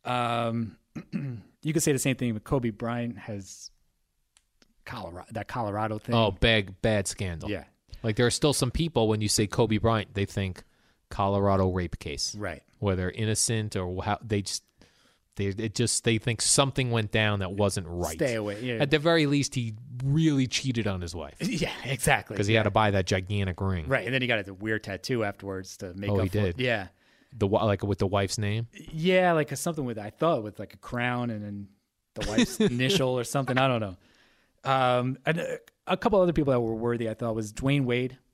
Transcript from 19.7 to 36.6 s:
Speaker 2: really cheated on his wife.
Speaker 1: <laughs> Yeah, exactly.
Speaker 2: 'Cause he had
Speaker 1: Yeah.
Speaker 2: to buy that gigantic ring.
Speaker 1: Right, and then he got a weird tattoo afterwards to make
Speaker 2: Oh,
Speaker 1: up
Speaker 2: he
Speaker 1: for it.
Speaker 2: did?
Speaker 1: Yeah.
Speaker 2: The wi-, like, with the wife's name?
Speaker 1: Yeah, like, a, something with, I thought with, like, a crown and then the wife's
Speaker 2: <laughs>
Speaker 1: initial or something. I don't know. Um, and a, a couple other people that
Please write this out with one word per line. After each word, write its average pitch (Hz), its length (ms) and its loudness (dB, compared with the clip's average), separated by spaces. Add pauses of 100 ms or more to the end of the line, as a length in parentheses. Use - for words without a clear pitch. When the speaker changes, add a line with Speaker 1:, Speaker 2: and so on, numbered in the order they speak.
Speaker 2:
really 143 420 4
cheated 117 400 -2
on 95 140 -2
his 87 140 -8
wife. 78 220 -10
Speaker 1:
<laughs> - 40 -20
Yeah, 180 320 -2 (120)
exactly. 120 520 0
Speaker 2:
'Cause 101 100 2
he 107 80 4
had 110 60 6
Speaker 1:
Yeah. 107 40 0
Speaker 2:
to 101 60 2
buy 107 220 4
that 95 140 2
gigantic 95 540 -2
ring. 92 280 -2
Speaker 1:
Right, 135 180 0
and 123 80 -4
then 131 80 0
he 123 60 -2
got 107 200 0
a 98 60 -12
weird 107 300 -4
tattoo 110 400 -4
afterwards 98 540 -8
to 92 160 -10
make 101 160 -4
Speaker 2:
Oh, 101 80 2
Speaker 1:
up 92 40 4
Speaker 2:
he 95 60 2
Speaker 1:
for 101 100 0
it. 92 180 0
Speaker 2:
did? 123 80 -2
Speaker 1:
Yeah. 110 240 -2 (440)
Speaker 2:
The 107 140 0
wi-, 101 180 2
like, 101 180 2
with 101 160 0
the 104 80 2
wife's 98 320 0
name? 107 300 -2 (240)
Speaker 1:
Yeah, 180 400 4
like, 151 180 2
a, 139 60 -4
something 156 280 -4
with, 117 140 -4
I 104 120 -6
thought 156 340 0
with, 104 160 -10
like, 101 140 -12
a - 40 -20
crown 123 520 -2
and 107 140 -6
then 101 240 -10 (460)
the - 160 -4
wife's 226 300 2
Speaker 2:
<laughs> - 0 -
Speaker 1:
initial 131 580 4
or 120 60 -2
something. 127 340 0
I 131 100 4
don't 120 120 2
know. 95 160 -6 (680)
Um, 131 600 2
and 160 120 2
a, - 200 -4 (280)
a 190 100 2
couple 202 240 4
other 175 120 4
people 143 200 2
that 123 80 4